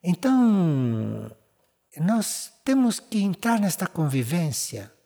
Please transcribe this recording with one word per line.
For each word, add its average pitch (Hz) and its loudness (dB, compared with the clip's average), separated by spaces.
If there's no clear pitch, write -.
Então, 151 2
nós 202 -2
temos 262 2
que - -6
entrar 202 0
nesta 190 0
convivência. 135 -4